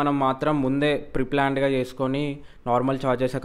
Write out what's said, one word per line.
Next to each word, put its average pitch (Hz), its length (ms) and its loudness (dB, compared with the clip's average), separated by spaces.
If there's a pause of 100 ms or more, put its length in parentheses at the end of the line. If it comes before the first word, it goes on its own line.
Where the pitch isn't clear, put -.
మనం 147 140 2 (120)
మాత్రం 147 280 0 (100)
ముందే 139 280 2 (240)
ప్రీప్లాన్డ్‌గా 139 520 2 (100)
చేసుకొని 131 460 -2 (460)
normal 127 340 2
charges 127 400 0